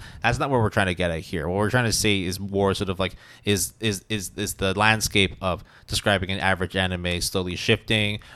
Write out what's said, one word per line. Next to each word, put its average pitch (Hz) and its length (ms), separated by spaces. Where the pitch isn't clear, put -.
That's 120 160
not 143 100
what 131 120
we're 107 100
trying 101 160
to 92 80
get 87 160
at 80 100
here. 78 280
What 92 100
we're 104 120
trying 123 140
to 110 80
say 101 300
is 90 180
more 98 320
sort 92 160
of 92 100
like, 95 160
is, 101 340
is, 104 300
is, 104 280
is 101 180
the 95 240
landscape 107 640
of 90 200
describing 98 440
an 95 80
average 95 380
anime 90 440
slowly 90 360
shifting, 107 640